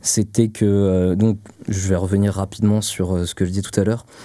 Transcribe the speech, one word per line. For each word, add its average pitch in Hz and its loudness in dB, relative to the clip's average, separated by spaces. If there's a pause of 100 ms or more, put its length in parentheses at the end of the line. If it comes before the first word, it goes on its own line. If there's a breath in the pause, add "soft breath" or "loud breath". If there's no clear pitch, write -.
C'était 113 0
que, 107 -2
euh, 92 2
donc, 104 2 (300)
je 95 -4
vais 92 2
revenir 98 0
rapidement 104 0
sur, 92 -4
euh, 87 0
ce - -8
que 95 0
je 90 -2
disais 98 -2
tout - -2
à 95 2
l'heure. 113 -2 (200 loud breath)